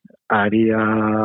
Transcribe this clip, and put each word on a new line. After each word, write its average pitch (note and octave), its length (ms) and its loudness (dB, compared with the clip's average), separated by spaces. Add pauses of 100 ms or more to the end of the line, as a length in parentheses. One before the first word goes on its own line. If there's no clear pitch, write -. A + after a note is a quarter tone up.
(260)
aria, A2 580 0 (420)